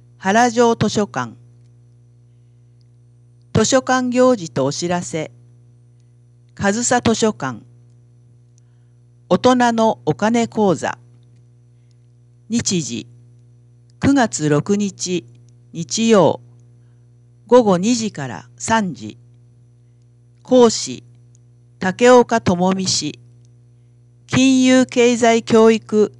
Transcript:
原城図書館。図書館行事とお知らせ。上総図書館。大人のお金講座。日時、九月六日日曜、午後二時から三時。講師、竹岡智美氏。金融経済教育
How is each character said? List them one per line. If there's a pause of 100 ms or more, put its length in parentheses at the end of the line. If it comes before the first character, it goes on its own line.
(180)
原
城
図
書
館。 (2250)
図
書
館
行
事
と
お
知
ら
せ。 (1200)
上
総
図
書
館。 (1700)
大
人
の
お
金
講
座。 (1500)
日
時、 (920)
九
月
六
日 (480)
日
曜、 (1040)
午
後
二
時
か
ら
三
時。 (1200)
講
師、 (760)
竹
岡
智
美
氏。 (1120)
金
融
経
済
教
育